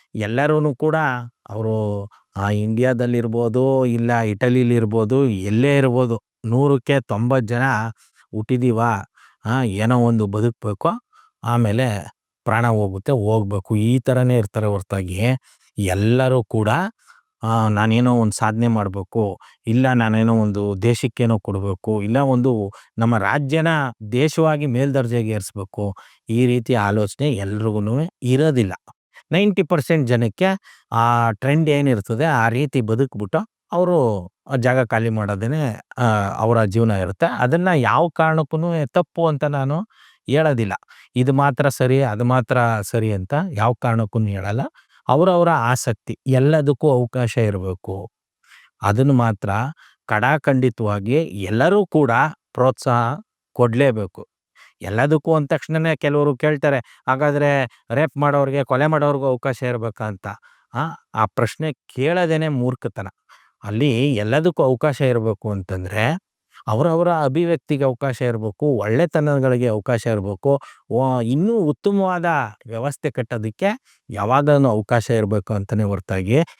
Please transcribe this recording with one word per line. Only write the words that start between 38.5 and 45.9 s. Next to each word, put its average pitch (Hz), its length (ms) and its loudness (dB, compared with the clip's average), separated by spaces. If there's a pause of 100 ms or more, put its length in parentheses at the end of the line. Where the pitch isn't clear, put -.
ತಪ್ಪು 170 400 -2
ಅಂತ 156 180 -2
ನಾನು 143 360 -2 (480)
ಹೇಳೋದಿಲ್ಲ. 127 440 2 (440)
ಇದು 127 160 2
ಮಾತ್ರ 139 360 2
ಸರಿ, 131 340 2
ಅದು 113 220 -2
ಮಾತ್ರ 127 340 2 (240)
ಸರಿ 110 300 -2
ಅಂತ 95 220 -4 (180)
ಯಾವ 113 280 0
ಕಾರಣಕ್ಕೂ 113 400 -2
ಹೇಳಲ್ಲ. 101 400 -4 (480)
ಅವರವರ 175 400 4
ಆಸಕ್ತಿ, 123 680 -2 (100)